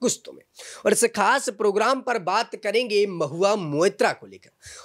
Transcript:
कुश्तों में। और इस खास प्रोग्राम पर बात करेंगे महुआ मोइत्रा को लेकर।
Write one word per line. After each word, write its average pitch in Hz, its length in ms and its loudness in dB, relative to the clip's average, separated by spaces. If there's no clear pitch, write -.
कुश्तों - 320 -4
में। - 80 -20
और 202 60 4
इस 214 140 2
खास 226 460 0
प्रोग्राम 220 500 0
पर 240 200 -2
बात 202 340 -2
करेंगे 208 520 0
महुआ 170 480 0
मोइत्रा 180 580 2
को 107 140 -14
लेकर। 98 220 -20